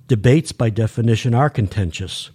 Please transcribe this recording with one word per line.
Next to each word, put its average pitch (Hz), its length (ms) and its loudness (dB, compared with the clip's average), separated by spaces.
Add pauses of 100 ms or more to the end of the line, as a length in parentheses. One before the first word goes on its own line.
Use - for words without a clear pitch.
Debates, 127 440 2
by 117 180 -2
definition, 113 640 0
are 139 160 2
contentious. 92 840 -6